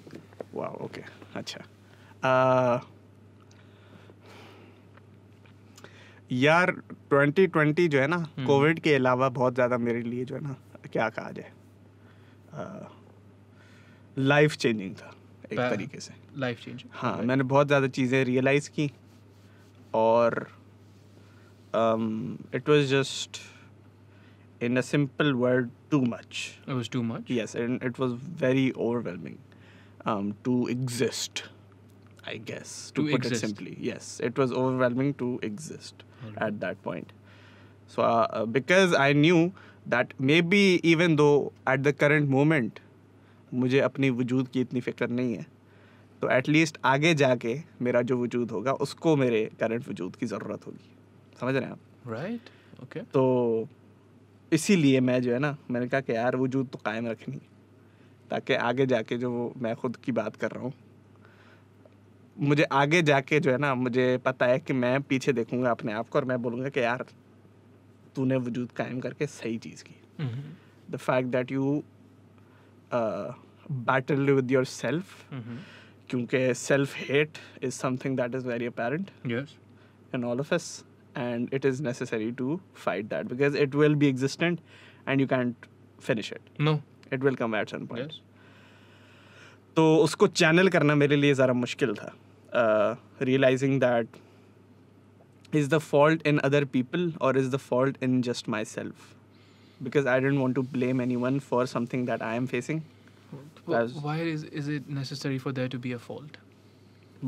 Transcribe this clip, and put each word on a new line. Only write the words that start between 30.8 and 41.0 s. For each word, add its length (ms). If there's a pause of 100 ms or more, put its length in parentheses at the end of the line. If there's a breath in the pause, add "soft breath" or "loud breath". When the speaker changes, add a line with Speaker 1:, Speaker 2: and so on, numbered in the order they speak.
Speaker 1:
I 100
guess, 520
to 80
Speaker 2:
To 80
Speaker 1:
put 140
it 60
Speaker 2:
exist। 180
Speaker 1:
simply। 360
Yes, 400
it 180
was 120
overwhelming 640
to 260
exist 540
Speaker 2:
All 400
right। 140
Speaker 1:
at 140
that 140 (120)
point। 200 (880 loud breath)
So, 40
uh, 320
uh, 140
because 500
I 180
knew 380 (380 loud breath)
that 160 (160)
maybe 640
even 320